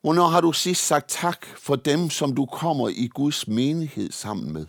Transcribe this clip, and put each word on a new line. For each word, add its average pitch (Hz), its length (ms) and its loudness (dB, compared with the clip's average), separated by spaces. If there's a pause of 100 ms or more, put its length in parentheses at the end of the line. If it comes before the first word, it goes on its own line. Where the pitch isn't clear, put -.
Hvornår 170 280 4
har 170 120 6
du 165 120 4
sidst 180 340 0
sagt 147 220 2
tak - 380 -4
for - 300 -2
dem, 151 340 0
som 143 240 -2
du 135 120 0
kommer 143 420 -2
i 117 200 -2
Guds 143 400 -4
menighed 135 640 -2
sammen 76 400 -8
med? 78 160 -8